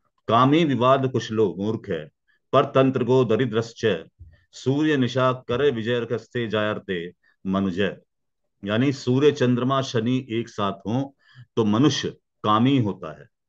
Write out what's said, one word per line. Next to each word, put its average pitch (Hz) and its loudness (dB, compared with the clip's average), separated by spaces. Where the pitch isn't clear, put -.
"कामी 135 4
विवाद 131 2
कुशलो 110 -2
मूर्ख 107 -4
है, 78 -6
पर 131 4
तंत्र 131 2
गो 127 2
दरिद्रश्च, 110 -2
सूर्य 147 0
निशा 127 0
करे 127 -2
विजय 117 -2
रखस्ते 117 -6
जायरते 98 -4
मनुजय।" 95 -2
यानी 120 0
सूर्य, 135 2
चंद्रमा, 127 0
शनि 127 -4
एक 113 -6
साथ 98 -4
हों, 131 -2
तो 117 2
मनुष्य 107 0
कामी 117 2
होता 90 -4
है, 73 -20